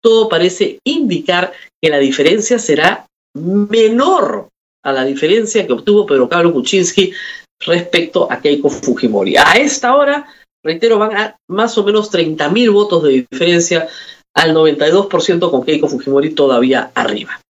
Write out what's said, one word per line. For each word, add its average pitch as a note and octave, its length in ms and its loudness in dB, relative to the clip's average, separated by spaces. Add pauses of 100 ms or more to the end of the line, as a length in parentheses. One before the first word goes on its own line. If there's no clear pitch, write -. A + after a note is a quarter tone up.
todo A3+ 240 4
parece F3+ 560 -2
indicar F#3 680 -2 (280)
que D#3+ 80 2
la D3 100 0
diferencia E3 580 0
será - 480 -2 (300)
menor G#3+ 1120 0 (360)
a C3+ 80 -2
la C3 100 -2
diferencia F3+ 640 0
que B2+ 80 -2
obtuvo G3+ 320 2
Pedro C3 240 0
Pablo E3+ 240 2
Kuczynski F3+ 580 0 (540)
respecto E3+ 640 -2
a B2 80 -6
Keiko C#3+ 300 0
Fujimori. G#2+ 680 -2
A D3+ 180 4
esta B3+ 420 0
hora, C#4+ 320 0 (360)
reitero, G3+ 360 0
van G#3+ 180 -2
a G#3+ 180 -6 (140)
más A3+ 280 -2
o G#3 60 0
menos G#3 280 0
treinta D#3 380 -2
mil A3+ 200 2
votos G3+ 340 2
de C3 280 2
diferencia E3+ 560 0 (480)
al D#3+ 180 2
noventa D3+ 340 2
y D#3+ 40 2
dos G3 160 2
por F3+ 160 -2
ciento F3 260 0
con C3 160 -2
Keiko D3+ 220 0
Fujimori C#3 440 -2
todavía C3 600 0
arriba. G#2 460 -6 (120)